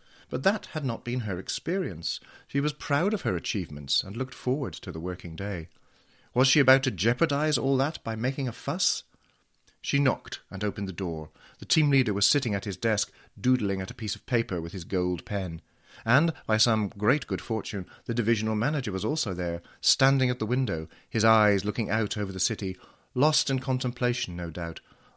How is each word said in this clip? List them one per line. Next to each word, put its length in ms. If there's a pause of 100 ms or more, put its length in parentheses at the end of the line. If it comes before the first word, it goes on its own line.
(300)
But 140
that 220
had 180
not 200
been 160
her 180
experience. 800 (260)
She 140
was 120
proud 400
of 100
her 120
achievements 720
and 120
looked 180
forward 400
to 180
the 80
working 340
day. 340 (640)
Was 140
she 140
about 240
to 80
jeopardize 640
all 200
that 260
by 100
making 320
a 60
fuss? 500 (800)
She 180
knocked 500
and 140
opened 240
the 60
door. 380 (280)
The 60
team 260
leader 240
was 120
sitting 280
at 100
his 120
desk, 340 (300)
doodling 400
at 100
a 40
piece 200
of 120
paper 340
with 120
his 120
gold 400
pen. 360 (440)
And, 280 (140)
by 120
some 380
great 300
good 140
fortune, 460 (180)
the 100
divisional 400
manager 380
was 120
also 300
there, 280 (180)
standing 500
at 80
the 80
window, 400 (240)
his 140
eyes 400
looking 260
out 260
over 140
the 80
city, 380 (380)
lost 360
in 80
contemplation, 800
no 140
doubt, 300 (360)